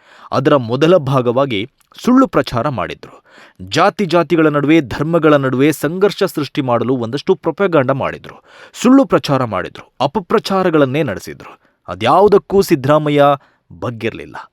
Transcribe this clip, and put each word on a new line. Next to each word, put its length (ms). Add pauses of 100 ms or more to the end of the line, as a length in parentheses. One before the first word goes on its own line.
(320)
ಅದರ 240
ಮೊದಲ 400
ಭಾಗವಾಗಿ 720 (340)
ಸುಳ್ಳು 220
ಪ್ರಚಾರ 420
ಮಾಡಿದ್ರು. 560 (380)
ಜಾತಿ 440
ಜಾತಿಗಳ 420
ನಡುವೆ, 320
ಧರ್ಮಗಳ 560
ನಡುವೆ 360
ಸಂಘರ್ಷ 500
ಸೃಷ್ಟಿ 380
ಮಾಡಲು 360
ಒಂದಷ್ಟು 380
ಪ್ರೊಪಗಂಡ 560
ಮಾಡಿದ್ರು, 540 (280)
ಸುಳ್ಳು 320
ಪ್ರಚಾರ 400
ಮಾಡಿದ್ರು, 560
ಅಪಪ್ರಚಾರಗಳನ್ನೇ 1000
ನಡೆಸಿದ್ರು. 640 (220)
ಅದ್ಯಾವುದಕ್ಕೂ 760
ಸಿದ್ದರಾಮಯ್ಯ 600 (560)
ಬಗ್ಗಿರ್ಲಿಲ್ಲ. 720